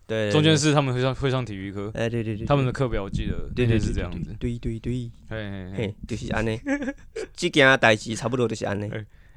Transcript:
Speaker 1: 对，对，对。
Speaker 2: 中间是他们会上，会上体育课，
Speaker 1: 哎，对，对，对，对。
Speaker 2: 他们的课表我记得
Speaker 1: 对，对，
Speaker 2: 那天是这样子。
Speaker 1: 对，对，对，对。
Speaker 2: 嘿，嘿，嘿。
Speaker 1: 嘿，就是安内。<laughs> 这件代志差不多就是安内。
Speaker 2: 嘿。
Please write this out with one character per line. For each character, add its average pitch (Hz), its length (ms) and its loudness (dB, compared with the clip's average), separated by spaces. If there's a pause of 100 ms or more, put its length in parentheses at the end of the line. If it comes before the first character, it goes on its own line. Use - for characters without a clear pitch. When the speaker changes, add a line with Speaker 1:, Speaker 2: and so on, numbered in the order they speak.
Speaker 1:
对， 110 180 0
对， 104 40 0
对。 - 20 2
Speaker 2:
中 151 120 6
间 156 140 6
是 147 160 4
他 147 80 4
们 131 120 0
会 123 80 0
上， 131 120 0
会 135 160 -2
上 127 160 -2
体 104 100 -8
育 95 160 -8
课， 101 220 -6
Speaker 1:
哎， 113 160 -2
对， 117 140 -2
对， 107 120 -4
对， - 20 -8
对。 113 100 -6
Speaker 2:
他 143 80 4
们 135 100 2
的 123 60 0
课 127 160 -2
表 107 160 -2
我 95 60 -8
记 - 180 -2
得 - 280 -4
Speaker 1:
对， 123 100 2
对， - 20 2
Speaker 2:
那 117 40 4
天 110 100 4
是 104 120 0
这 95 80 0
样 87 100 -4 (120)
子。 82 160 -10
Speaker 1:
对， 120 180 -4
对， 113 220 -6
对， 120 140 -6
对。 120 180 -6 (180)
Speaker 2:
嘿， 107 220 -8
嘿， 95 200 -10
嘿。 98 60 -10
Speaker 1:
嘿， 98 180 -4 (120)
就 107 100 -6
是 - 160 -6
安 110 120 0
内。 110 140 -2 (360)
<laughs> - 400 -12
这 175 140 0
件 135 300 8
代 113 160 8
志 110 200 -6
差 117 140 -4
不 127 80 -2
多 120 100 2
就 110 80 -2
是 - 100 -6
安 101 140 -2
内。 104 100 -6
Speaker 2:
嘿。 107 160 -8 (320)